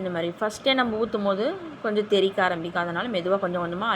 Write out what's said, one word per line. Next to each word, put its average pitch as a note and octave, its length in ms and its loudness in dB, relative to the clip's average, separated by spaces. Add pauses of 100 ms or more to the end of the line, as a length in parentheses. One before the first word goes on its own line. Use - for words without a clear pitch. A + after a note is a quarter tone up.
இந்த F#3 140 -4
மாதிரி E3+ 240 0
ஃபஸ்ட்டே A3 400 0
நம்ம A3+ 220 0
ஊத்தும் G#3+ 260 0
போது G3 180 0 (380)
கொஞ்சம் G#3 300 0
தெறிக்க F#3+ 320 4
ஆரம்பிக்கும். F3 380 -2
அதனால F3 320 -2
மெதுவா F3+ 280 2
கொஞ்சம் F3+ 220 -2
கொஞ்சமா F#3+ 300 -2